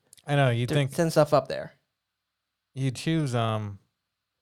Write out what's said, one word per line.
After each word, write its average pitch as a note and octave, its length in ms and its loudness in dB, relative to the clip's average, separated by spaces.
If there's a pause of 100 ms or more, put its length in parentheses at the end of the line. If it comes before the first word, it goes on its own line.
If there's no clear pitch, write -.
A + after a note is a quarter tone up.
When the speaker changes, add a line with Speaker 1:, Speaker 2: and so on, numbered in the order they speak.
(260)
Speaker 1:
I C#3+ 100 0
know, C3+ 140 4
you'd A#2 200 0
Speaker 2:
to - 40 -2
Speaker 1:
think C#3 180 0
Speaker 2:
send E3 200 0
stuff D3+ 220 4
up - 140 2
there. - 240 -8 (1040)
Speaker 1:
you'd C3 220 -4
choose, D#3 380 -2
um, G#2+ 440 -2 (640)